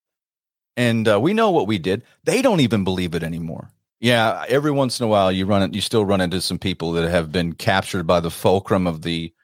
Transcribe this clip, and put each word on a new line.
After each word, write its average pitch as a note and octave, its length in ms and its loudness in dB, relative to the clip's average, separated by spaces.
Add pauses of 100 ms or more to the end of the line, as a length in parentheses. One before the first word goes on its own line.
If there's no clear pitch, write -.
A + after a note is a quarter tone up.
(760)
And, A2+ 320 0
uh, G#2 120 4
we E3 140 2
know A3 160 2
what D3 160 2
we G#2 140 -2
did. F#2 240 -2 (220)
They G#3+ 180 0
don't A3 160 4
even G#2+ 240 2
believe F2+ 320 -2
it E2 80 -4
anymore. E2 480 -8 (280)
Yeah, A2 480 2
every C#3+ 220 0
once C#3 300 0
in B2 60 -2
a A2 40 0
while G2 220 4
you F#2+ 160 0
run G2 160 2
it, F#2 100 -2
you G2+ 80 -4
still A2 240 0
run F#2+ 160 2
into F2+ 180 -2
some F2 200 -4
people E2 320 -4
that E2+ 180 0
have E2 220 0
been E2+ 220 -2
captured F#2+ 520 -2
by F2 140 4
the E2+ 100 -2
fulcrum F#2+ 560 0
of D#2+ 160 -4
the E2 320 -6 (100)